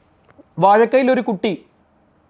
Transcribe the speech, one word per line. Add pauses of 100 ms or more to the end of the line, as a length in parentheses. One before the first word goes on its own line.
(600)
വാഴക്കയിൽ
ഒരു
കുട്ടി (640)